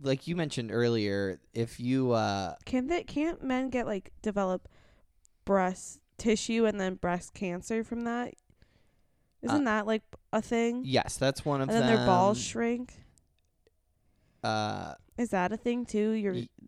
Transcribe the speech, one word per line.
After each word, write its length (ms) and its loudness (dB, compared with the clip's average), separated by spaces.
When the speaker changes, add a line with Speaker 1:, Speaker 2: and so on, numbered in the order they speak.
Speaker 1:
like 260 0
you 80 -2
mentioned 360 -2
earlier, 680 2
if 260 -4
you, 320 2
uh, 440 0
Speaker 2:
Can 220 -2
they, 160 -2
can't 400 -4
men 260 -2
get, 160 -2
like, 260 -6
develop 460 -2
breast 560 0
tissue 480 2
and 140 2
then 160 -2
breast 380 -4
cancer 520 -4
from 160 -6
that? 320 -4
Isn't 220 2
Speaker 1:
Uh, 60 2
Speaker 2:
that, 160 0
like, 160 0
a 80 2
thing? 440 0
Speaker 1:
yes, 300 0
that's 300 0
one 160 0
of 80 0
Speaker 2:
And 120 2
then 140 4
their 100 2
balls 320 6
Speaker 1:
them. 60 -6
Speaker 2:
shrink? 500 -4
Speaker 1:
Uh, 520 -4
Speaker 2:
Is 140 -2
that 200 0
a 60 -6
thing, 280 -2
too? 260 0
Your, 220 -2
Speaker 1:
y- 140 -4